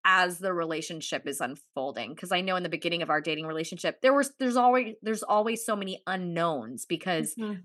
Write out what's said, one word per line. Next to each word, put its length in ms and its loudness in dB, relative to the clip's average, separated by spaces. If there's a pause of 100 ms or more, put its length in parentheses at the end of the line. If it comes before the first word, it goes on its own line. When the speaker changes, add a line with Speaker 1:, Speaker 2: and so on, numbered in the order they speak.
Speaker 1:
as 360 6
the 140 -2
relationship 720 -4
is 140 -4
unfolding. 760 -6
'Cause 160 -8
I 100 2
know 140 0
in 80 -2
the 60 -4
beginning 320 -2
of 80 -2
our 100 2
dating 260 -4
relationship, 560 -4
there 120 8
was, 240 2
there's 180 0
always, 460 4
there's 220 -4
always 420 2
so 100 0
many 300 -6
unknowns 800 -2
because 520 -2
Speaker 2:
Mm-hmm. 260 -6